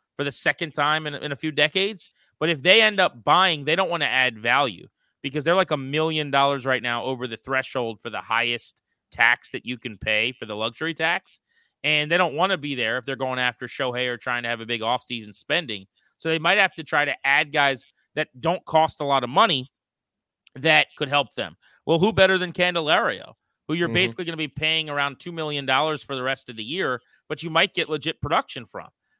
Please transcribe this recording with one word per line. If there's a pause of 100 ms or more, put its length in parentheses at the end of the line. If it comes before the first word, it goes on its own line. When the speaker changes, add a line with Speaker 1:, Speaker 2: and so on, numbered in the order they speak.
(180)
Speaker 1:
for
the
second
time
in,
in
a
few
decades. (300)
But
if
they
end
up
buying,
they
don't
wanna
add
value (360)
because
they're,
like,
a
million
dollars
right
now
over
the
threshold
for
the
highest (280)
tax
that
you
can
pay
for
the
luxury
tax. (460)
And
they
don't
wanna
be
there
if
they're
going
after
Shohei
or
trying
to
have
a
big
offseason
spending. (320)
So
they
might
have
to
try
to
add
guys (300)
that (100)
don't
cost
a
lot
of
money (840)
that (100)
could
help
them. (300)
Well,
who
better
than
Candelario, (340)
who
you're
Speaker 2:
Mm-hmm.
Speaker 1:
basically
gonna
be
paying
around
two
million
dollars
for
the
rest
of
the
year, (280)
but
you
might
get
legit
production
from. (320)